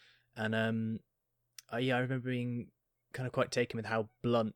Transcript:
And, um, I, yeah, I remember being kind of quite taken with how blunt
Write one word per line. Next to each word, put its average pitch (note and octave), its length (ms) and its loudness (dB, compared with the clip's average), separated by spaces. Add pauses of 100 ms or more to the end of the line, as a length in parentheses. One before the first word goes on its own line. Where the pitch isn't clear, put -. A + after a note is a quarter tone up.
(380)
And, A2 180 0
um, A2+ 440 2 (720)
I, A#2 100 -4
yeah, B2+ 180 2
I - 20 2
remember B2+ 300 -2
being A#2+ 380 -2 (440)
kind B2+ 160 -4
of - 60 -8
quite C3 180 2
taken A#2+ 240 0
with A2 120 -4
how A2 200 0 (140)
blunt A#2 340 2